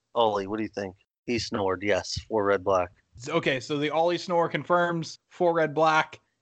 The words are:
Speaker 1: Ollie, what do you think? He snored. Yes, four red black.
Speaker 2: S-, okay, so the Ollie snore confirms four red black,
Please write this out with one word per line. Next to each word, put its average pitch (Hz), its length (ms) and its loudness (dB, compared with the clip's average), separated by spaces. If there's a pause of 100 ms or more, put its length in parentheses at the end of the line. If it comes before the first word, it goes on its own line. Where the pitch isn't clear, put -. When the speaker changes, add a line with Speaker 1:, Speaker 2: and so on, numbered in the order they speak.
(160)
Speaker 1:
Ollie, 104 320 2
what 107 100 -4
do 110 60 -4
you 101 60 -6
think? 95 260 -8 (300)
He 120 140 -2
snored. 95 440 -2
Yes, 95 340 0 (120)
four 107 160 0
red 98 180 2
black. 92 260 2 (280)
Speaker 2:
S-, 123 120 -12
okay, 156 300 0
so 151 180 -6
the 147 120 -2
Ollie 165 280 0
snore 170 320 0
confirms 170 680 -2 (100)
four 170 240 2
red 156 200 0
black, 156 460 2 (220)